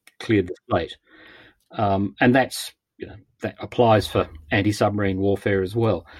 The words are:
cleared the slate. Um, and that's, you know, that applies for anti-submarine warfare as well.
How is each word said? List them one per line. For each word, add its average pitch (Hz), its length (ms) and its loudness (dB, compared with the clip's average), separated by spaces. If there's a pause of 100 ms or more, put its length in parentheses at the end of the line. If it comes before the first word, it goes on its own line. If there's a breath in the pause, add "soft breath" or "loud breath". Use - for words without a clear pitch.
(200)
cleared 101 280 0
the - 80 -12 (140)
slate. 87 280 -4 (720 soft breath)
Um, 101 480 -2
and 123 140 4
that's, - 400 -2 (240)
you - 100 -14
know, - 80 -16 (260)
that - 180 -8
applies 110 480 2
for 92 200 0 (240)
anti-submarine 104 680 0
warfare 98 420 0
as 95 140 -6
well. 110 320 0 (120 loud breath)